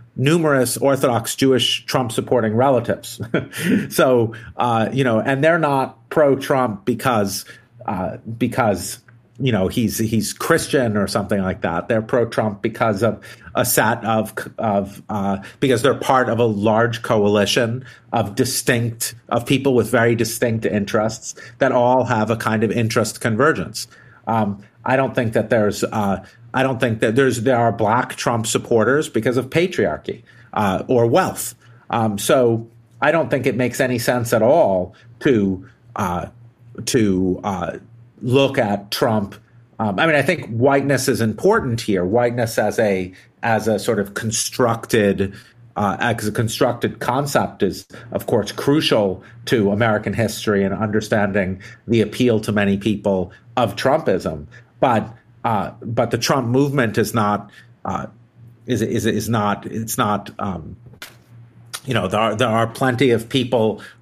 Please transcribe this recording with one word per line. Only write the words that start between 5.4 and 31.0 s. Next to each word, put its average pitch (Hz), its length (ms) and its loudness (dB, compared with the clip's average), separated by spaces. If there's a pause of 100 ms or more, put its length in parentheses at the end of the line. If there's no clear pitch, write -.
they're 165 160 4
not 135 500 -2
pro-Trump 131 760 2
because, 113 580 0 (420)
uh, 92 320 -4 (200)
because, 107 640 0 (400)
you 135 120 0
know, 95 160 2
he's, 104 300 0
he's 113 340 -2
Christian 131 640 0
or 98 120 0
something 101 340 -2
like 92 200 -4
that. 113 280 -4
They're 110 120 2
pro-Trump 113 600 -2
because 110 420 0
of 104 180 0 (340)
a 123 100 2
set 117 400 0
of, 110 280 -2 (240)
of, 101 520 -2
uh, 98 300 -4 (200)
because 123 220 2
they're 135 180 2
part 127 300 2
of 113 100 0
a 120 60 4
large 113 560 2
coalition 110 840 2 (280)
of 101 220 -2
distinct, 120 800 -2 (140)
of 120 160 -2
people 139 280 2
with 113 160 2
very 120 260 2
distinct 113 500 -2
interests 107 720 -2 (240)
that 131 140 2
all 123 320 4
have 110 240 0
a 113 80 0
kind 110 260 0
of 107 80 0
interest 113 500 0
convergence. 117 640 0 (400)
Um, 107 360 -2 (220)
I 127 100 2
don't 131 200 0
think 117 180 -2
that 107 160 0
there's, 107 340 2
uh, 98 400 -2 (300)
I 131 100 0
don't 131 160 -2
think 113 220 0
that 113 140 2
there's, 127 260 2
there 123 160 2
are 117 140 4
black 113 440 0
Trump 113 320 -2
supporters 120 600 2
because 117 260 0
of 131 140 -2
patriarchy, 135 720 -2 (300)
uh, 95 340 0
or 120 200 4